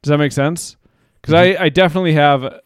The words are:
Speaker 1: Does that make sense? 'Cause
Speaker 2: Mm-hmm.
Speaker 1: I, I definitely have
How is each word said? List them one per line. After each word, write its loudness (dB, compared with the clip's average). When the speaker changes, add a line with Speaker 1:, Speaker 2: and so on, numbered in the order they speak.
Speaker 1:
Does -16
that 0
make -2
sense? -6
'Cause -2
Speaker 2:
Mm-hmm. 2
Speaker 1:
I, -2
I 2
definitely 0
have 2